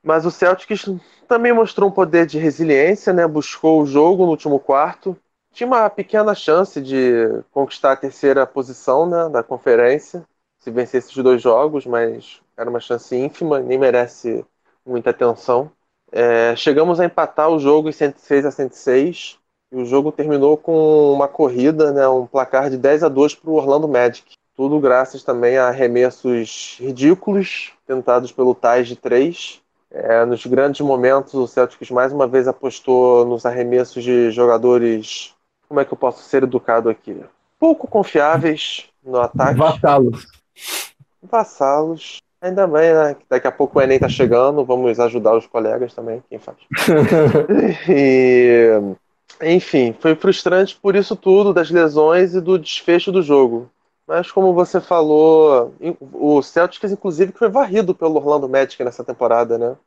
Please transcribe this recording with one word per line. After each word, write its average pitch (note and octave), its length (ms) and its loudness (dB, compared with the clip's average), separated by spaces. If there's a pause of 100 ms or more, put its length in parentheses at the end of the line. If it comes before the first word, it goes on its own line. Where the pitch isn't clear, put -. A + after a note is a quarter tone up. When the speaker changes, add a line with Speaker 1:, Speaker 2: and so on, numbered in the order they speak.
Speaker 1:
Mas D#3+ 240 -2
o F3 40 -2
Celtics F#3 560 -4 (400)
também A#3+ 280 0
mostrou G#3+ 340 0
um F#3+ 40 -2
poder E3+ 340 2
de D3+ 120 -8
resiliência, D#3+ 720 0
né? F3 160 2
Buscou D#3 540 0
o D3 60 0
jogo E3 400 2
no E3 60 0
último D3 260 -4
quarto. E3 580 -4 (340)
Tinha A#3+ 160 -8
uma A3+ 220 0
pequena G#3+ 460 -2
chance E3+ 440 -2
de B2 720 -2
conquistar C#3 420 -2
a C3+ 40 0
terceira C3+ 500 -2
posição, C3+ 600 -4
né, E3+ 240 -4
da A#2+ 120 -4
conferência, C3 840 -2 (340)
se - 120 -14
vencesse A#2+ 460 -4
os C3 80 -6
dois B2+ 180 2
jogos, C3+ 440 0
mas A#2 540 -6 (160)
era A#2 140 -8
uma A#2+ 100 -6
chance A#2+ 360 -8
ínfima, C#3+ 440 -4
nem B2+ 180 -4
merece B2 680 -2 (400)
muita B2 260 -4
atenção. B2 600 -2 (400)
É, A#2 460 0
chegamos D#3+ 440 0
a F3+ 40 2
empatar D#3+ 440 -2
o E3 100 0
jogo D3+ 300 2
em D3+ 40 -6
cento D3 240 -4
e - 40 -20
seis C#3 240 0
a C#3+ 60 -2
cento C3 220 -8
e - 40 -20
seis, C#3 640 -2 (340)
e B2+ 40 -12
o B2+ 80 -6
jogo C#3 280 -2
terminou D3+ 440 0
com D#3 560 2
uma C#3 160 0
corrida, D3 640 0
né, C#3 160 2
um B2+ 180 0
placar C3+ 440 -2
de C3 60 -6
dez C#3+ 260 2
a D#3+ 60 2
dois C#3+ 260 0
pro D#3+ 200 -8
Orlando D3 340 0
Magic. B2 460 -2 (200)
Tudo C#3 240 -2
graças C3 440 0
também B2 360 0
a B2 100 2
arremessos B2 1120 -2
ridículos E3+ 920 -2 (140)
tentados B2 440 -2
pelo B2+ 240 0
Taj B2 320 0
de A#2+ 100 -14
três. C3+ 640 -2 (300)
É, A2+ 340 0
nos A#2+ 220 -4
grandes C3+ 340 0
momentos, C3+ 540 0
o B2+ 120 -2
Celtics B2 440 -4
mais B2+ 220 -2
uma C#3 140 0
vez B2+ 200 0
apostou B2 800 0
nos A#2+ 180 -6
arremessos B2 600 -4
de A#2+ 260 2
jogadores, A#2 1040 0 (340)
como C#3+ 120 -2
é C3+ 40 -2
que - 80 -10
eu C3+ 60 -10
posso - 240 -6
ser C3+ 220 -2
educado A#2 440 -2
aqui? G#2+ 320 -8 (380)
Pouco D#4 300 0
confiáveis D#3 960 -2 (160)
no B2+ 180 -4
ataque. C3 380 -2
Speaker 2:
Vassalos. C#3+ 680 0 (960)
Speaker 1:
Vassalos. D#3+ 960 -4 (220)
Ainda F#3 260 -2
bem, D#3+ 260 2
né? D3+ 220 2
Que - 140 -20
daqui B2+ 180 -2
a B2+ 60 -2
pouco C#3+ 260 -2
o C#3 40 4
Enem C3 160 2
tá C3 100 0
chegando, C3 560 0
vamos B2 360 -2
ajudar A2+ 340 2
os A2+ 120 -2
colegas A#2 480 -4
também, A#2 340 -12
quem A2+ 100 -16
faz. - 200 -20 (100)
Speaker 2:
<laughs> D#3 1200 2
Speaker 1:
E... B2+ 800 4 (760)
enfim, D#3+ 560 0
foi D#3+ 160 2
frustrante F#3 640 0
por G3 180 -2
isso G3 220 -2
tudo, G3 380 2
das D#3+ 160 0
lesões E3 640 2
e F#3 60 -2
do F3+ 180 0
desfecho F3 520 -2
do F#3 120 0
jogo. B2+ 480 2 (360)
Mas E3+ 240 -4
como F#3+ 220 2
você F3 280 0
falou, D#3 920 4 (400)
o C#3+ 300 0
Celtics, - 500 -4
inclusive, F#3 400 -2
que - 60 -20
foi A#3 100 0
varrido G3 460 0
pelo D#3+ 220 -2
Orlando C#3+ 320 -2
Magic C3 360 -2
nessa B2 200 -10
temporada, A#2 520 0
né? A#2+ 200 -4 (100)